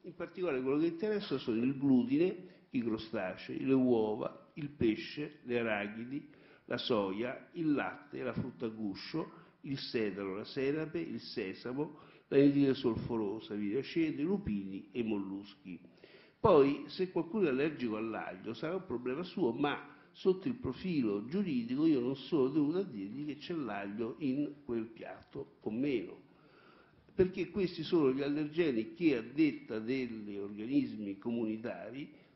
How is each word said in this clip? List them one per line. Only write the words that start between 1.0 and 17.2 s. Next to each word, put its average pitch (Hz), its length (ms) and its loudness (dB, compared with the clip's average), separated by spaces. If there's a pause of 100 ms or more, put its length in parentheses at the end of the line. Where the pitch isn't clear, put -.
sono 113 240 0
il 135 120 2
glutine, 139 600 4 (340)
i 131 140 0
crostacei, 107 800 -4
le 135 80 4
uova, 120 840 2
il 147 140 -8
pesce, 135 720 0
le 120 160 0
arachidi, 113 760 -4 (300)
la 120 120 -2
soia, 107 760 0
il 156 180 0
latte, 123 520 -4
la 120 100 -4
frutta 120 320 -6
a 113 40 -2
guscio, 110 600 -6 (300)
il 139 160 -6
sedano, 98 580 -4
la 107 80 -6
senape, 156 560 -2
il 113 220 -6
sesamo, 123 760 -6 (280)
l'anidride 139 460 8
solforosa, 110 800 -2
via 104 260 0
dicendo, 143 420 -2
i 147 40 0
lupini 101 680 -2
e 127 80 -2
i 117 40 0
molluschi. 98 760 -6 (600)
Poi, 147 480 8
se 185 240 -4
qualcuno 180 340 0